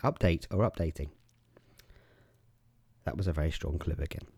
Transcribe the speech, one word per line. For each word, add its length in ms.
update 480
or 180
updating. 400
That 120
was 100
a 60
very 180
strong 280
clue 180
again. 300